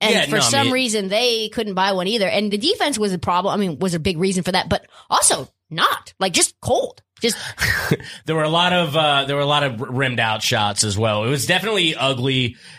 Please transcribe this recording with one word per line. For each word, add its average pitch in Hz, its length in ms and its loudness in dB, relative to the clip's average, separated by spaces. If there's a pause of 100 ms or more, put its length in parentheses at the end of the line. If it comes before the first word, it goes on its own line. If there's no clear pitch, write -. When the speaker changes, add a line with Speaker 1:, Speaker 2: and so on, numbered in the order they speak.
Speaker 1:
And 220 120 2
Speaker 2:
Yeah, 175 120 2
Speaker 1:
for 143 60 -2
Speaker 2:
no, - 60 2
I - 40 2
Speaker 1:
some 277 260 2
Speaker 2:
mean 262 60 0
Speaker 1:
reason, 220 360 0
they 220 400 0
couldn't 214 260 -4
buy 190 160 2
one 180 160 0
either. 208 200 0
And 202 240 0
the 208 60 0
defense 294 400 0
was 208 160 0
a 180 60 -2
problem. 180 340 0
I 190 40 -2
mean, 180 220 -2
was 180 140 -2
a 170 60 -2
big 165 180 -2
reason 185 260 0
for 185 100 -4
that, 185 140 0
but 190 200 -2 (240)
also 202 360 2 (220)
not, - 500 -2
like, 190 140 -2
just - 260 0
cold. - 420 -2 (200)
Just 233 160 0 (480)
Speaker 2:
<laughs> - 400 -4
There 156 100 -2
were 156 80 0
a 156 60 2
lot 175 240 2
of, 165 240 2
uh, 147 280 4
there 143 120 -2
were 143 40 0
a 143 40 0
lot 147 180 2
of 120 180 -2
r-, 123 100 -8
rimmed 123 280 0
out 110 240 0
shots 104 400 0
as 101 140 -2
well. 107 260 0
It 117 60 0
was 135 160 -2
definitely 180 500 0
ugly 131 640 0 (220)